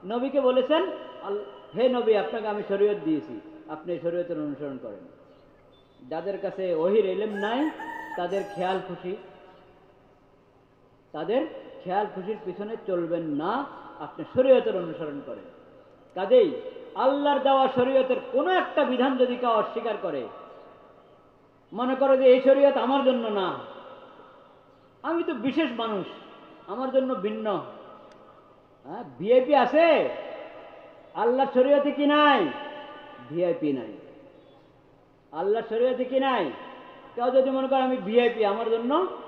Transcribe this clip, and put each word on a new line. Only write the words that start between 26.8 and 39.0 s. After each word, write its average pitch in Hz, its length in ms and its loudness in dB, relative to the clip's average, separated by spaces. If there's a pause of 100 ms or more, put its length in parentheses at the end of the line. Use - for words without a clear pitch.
জন্য 262 220 2
ভিন্ন। 214 480 -4 (1200)
হ্যাঁ, 190 200 -14 (160)
ভিআইপি 254 360 6
আছে? 269 540 6 (1040)
আল্লাহর 247 400 2
শরীয়তে 277 380 6
কি 294 140 0
নাই? 294 420 6 (840)
ভিআইপি 165 440 0
নাই। 117 200 -8 (1400)
আল্লাহর 202 380 0
শরীয়তে 247 360 0
কি 262 140 0
নাই? 233 320 0 (640)
কেউ 247 160 0
যদি 262 180 4
মনে 262 180 -2
করে 269 140 0
আমি 254 160 0
ভিআইপি, 220 480 2
আমার 220 240 -2
জন্য 254 380 0 (200)